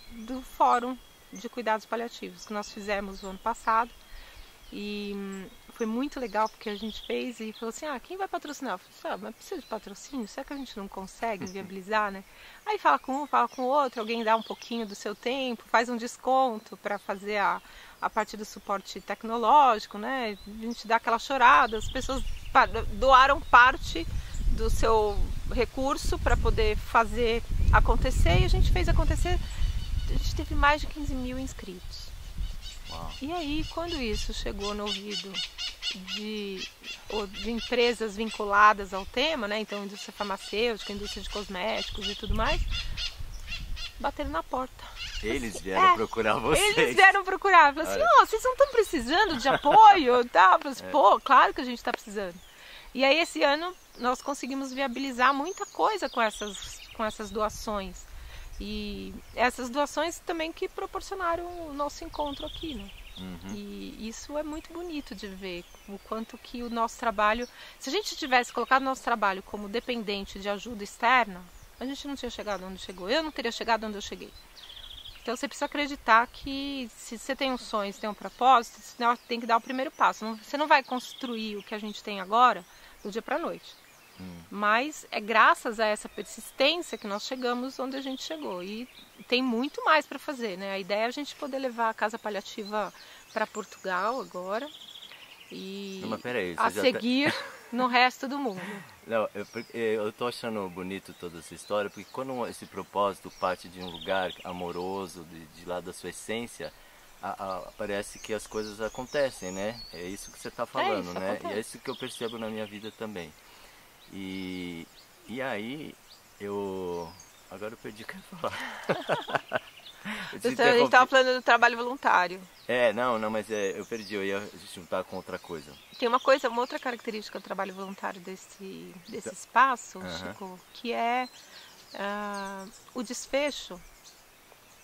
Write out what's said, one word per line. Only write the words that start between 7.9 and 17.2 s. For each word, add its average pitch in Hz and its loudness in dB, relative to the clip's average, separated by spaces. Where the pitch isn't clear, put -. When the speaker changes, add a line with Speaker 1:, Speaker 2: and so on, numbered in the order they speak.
Speaker 1:
quem 349 -14
vai 392 -6
patrocinar?" 285 -8
Eu 185 -6
falei - -20
assim, - -10
"Ah, 220 -4
mas 226 -12
precisa - -10
de - -20
patrocínio? 214 -10
Será 277 -10
que - -12
a 285 -8
gente 269 -12
não 202 -8
consegue 190 -6
Speaker 2:
<laughs> 185 -10
Speaker 1:
viabilizar, 196 -2
né?" 196 -12
Aí 415 0
fala 269 4
com 269 -4
um, 285 -8
fala 240 2
com - -8
o 254 0
outro, 262 2
alguém 233 -2
dá 220 4
um 226 0
pouquinho 233 -8
do 196 -12
seu 208 -8
tempo, 247 -4
faz 233 4
um 247 -2
desconto 240 0
pra 202 -4
fazer 202 -4